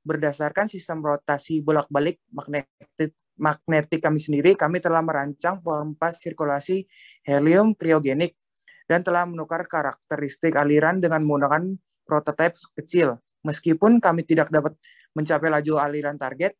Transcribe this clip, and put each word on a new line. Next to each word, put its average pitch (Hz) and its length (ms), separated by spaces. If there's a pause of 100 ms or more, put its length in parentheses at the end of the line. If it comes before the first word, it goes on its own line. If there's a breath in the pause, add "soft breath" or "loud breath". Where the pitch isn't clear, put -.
Berdasarkan 151 640
sistem 170 400
rotasi 147 560
bolak-balik 147 720
magnetik, 143 800 (240)
magnetik 156 640
kami 156 160
sendiri, 151 400
kami 147 240
telah 165 240
merancang 160 560
pompa 156 560
sirkulasi 160 720 (400 soft breath)
helium 165 480
cryogenik 156 560 (560 soft breath)
dan 175 160
telah 175 240
menukar 165 400
karakteristik 147 880
aliran 147 480
dengan 160 180
menggunakan 151 540 (260)
prototipe 151 540 (240)
kecil. 151 400 (240)
Meskipun 165 560
kami 170 240
tidak 160 240
dapat 156 240 (400 soft breath)
mencapai 156 400
laju 151 260
aliran 147 380
target 139 440